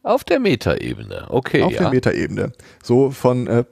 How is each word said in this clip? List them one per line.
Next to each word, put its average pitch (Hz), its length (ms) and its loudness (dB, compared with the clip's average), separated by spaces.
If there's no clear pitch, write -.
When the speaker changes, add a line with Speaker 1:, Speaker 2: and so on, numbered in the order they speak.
Speaker 1:
Auf 247 240 0
der 277 160 0
Metaebene, 62 880 -2
okay, - 340 0
Speaker 2:
Auf 180 80 0
Speaker 1:
ja. - 120 -6
Speaker 2:
der - 80 2
Metaebene. 101 600 0
So 131 280 2
von, 123 360 0
äh, 117 240 2